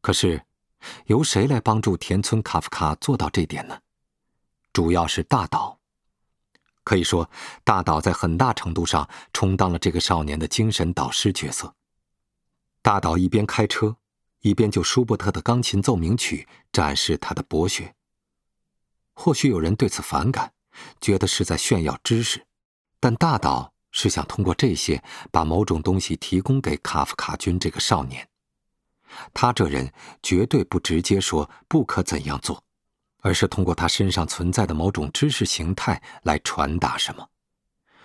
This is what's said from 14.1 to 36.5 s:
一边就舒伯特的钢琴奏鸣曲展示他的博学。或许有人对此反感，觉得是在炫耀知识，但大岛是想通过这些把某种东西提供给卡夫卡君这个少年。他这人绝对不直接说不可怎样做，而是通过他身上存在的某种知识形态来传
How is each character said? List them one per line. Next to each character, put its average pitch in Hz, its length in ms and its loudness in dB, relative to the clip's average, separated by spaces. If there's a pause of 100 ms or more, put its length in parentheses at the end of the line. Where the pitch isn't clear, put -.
一 101 140 2
边 107 160 2
就 - 120 0
舒 - 220 2
伯 113 120 0
特 101 140 -4
的 82 120 -4
钢 120 180 2
琴 98 220 0
奏 127 120 2
鸣 90 220 0
曲 - 320 -4 (240)
展 73 240 2
示 78 220 0
他 - 160 -8
的 - 80 -8
博 80 260 0
学。 - 260 -6 (1160)
或 - 220 2
许 143 160 2
有 95 80 2
人 82 160 2
对 110 140 2
此 - 120 -8
反 82 300 0
感， - 240 -4 (460)
觉 98 180 2
得 98 80 0
是 - 180 0
在 85 120 -2
炫 90 260 2
耀 76 200 -2
知 117 200 0
识， - 240 -6 (540)
但 120 160 2
大 160 200 2
岛 67 380 -2 (160)
是 - 180 0
想 78 180 -2
通 - 180 -2
过 90 100 2
这 110 200 2
些 71 280 -2 (280)
把 82 140 2
某 82 200 2
种 82 180 -2
东 92 180 2
西 - 160 -4
提 - 240 0
供 135 200 0
给 73 180 -2
卡 - 260 -2
夫 - 120 -8
卡 - 200 -6
君 90 220 -2
这 85 100 -2
个 - 120 -6
少 76 240 2
年。 64 220 -12 (1080)
他 120 180 2
这 95 160 0
人 65 240 -4 (300)
绝 92 240 2
对 127 160 2
不 90 160 -2
直 85 240 0
接 98 180 2
说 76 300 -2 (160)
不 151 180 2
可 - 180 -2
怎 71 220 -4
样 71 160 -6
做， - 240 -8 (540)
而 92 160 0
是 - 140 2
通 95 160 0
过 87 100 2
他 85 140 0
身 98 220 0
上 85 160 0
存 87 260 -2
在 104 120 2
的 85 80 -2
某 82 180 0
种 73 220 -4
知 147 160 0
识 139 160 -2
形 85 300 -2
态 - 260 -2 (220)
来 76 160 0
传 76 400 -2